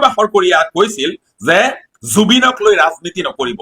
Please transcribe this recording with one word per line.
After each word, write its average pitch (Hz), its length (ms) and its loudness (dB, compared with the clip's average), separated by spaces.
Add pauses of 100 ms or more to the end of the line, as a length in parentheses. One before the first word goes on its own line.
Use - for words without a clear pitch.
বাখৰ 214 300 0
কৰি 190 140 2
ইয়াত 160 280 2
কৈছিল 175 340 -2 (380)
যে 170 120 2 (540)
জুবিনক 254 480 2
লৈ 208 140 4
ৰাজনীতি 165 520 -2
নকৰিব 123 340 -6